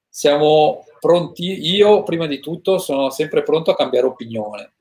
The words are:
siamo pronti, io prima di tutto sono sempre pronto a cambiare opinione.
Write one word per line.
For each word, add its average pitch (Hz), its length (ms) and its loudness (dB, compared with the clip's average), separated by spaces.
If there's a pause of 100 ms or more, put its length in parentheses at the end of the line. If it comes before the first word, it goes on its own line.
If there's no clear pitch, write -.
siamo 151 760 2 (160)
pronti, 170 680 -2
io 202 360 4
prima 165 240 -4
di 139 120 -6
tutto 170 380 -2
sono 139 320 -2
sempre 151 340 -4
pronto 160 280 0
a - 40 2
cambiare 127 320 0
opinione. 110 720 -10